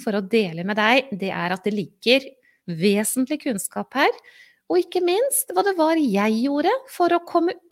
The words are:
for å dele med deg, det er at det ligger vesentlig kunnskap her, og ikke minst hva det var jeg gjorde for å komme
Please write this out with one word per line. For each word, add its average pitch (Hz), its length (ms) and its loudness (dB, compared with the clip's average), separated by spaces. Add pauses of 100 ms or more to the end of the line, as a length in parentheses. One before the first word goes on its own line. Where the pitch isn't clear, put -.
for 202 120 -2
å 208 80 -2
dele 185 440 -2
med 208 100 -4
deg, 247 320 2 (100)
det 190 140 -4
er 175 220 -2
at 190 100 -10
det 208 80 0
ligger 226 540 0 (420)
vesentlig 214 760 0
kunnskap 208 540 -6
her, 349 140 4 (600)
og 359 80 4
ikke 349 240 -2
minst 403 480 0
hva 370 140 2
det 403 100 2
var 320 240 2
jeg 220 460 2
gjorde 294 260 0 (200)
for 339 200 0
å 339 160 2
komme 339 300 0 (140)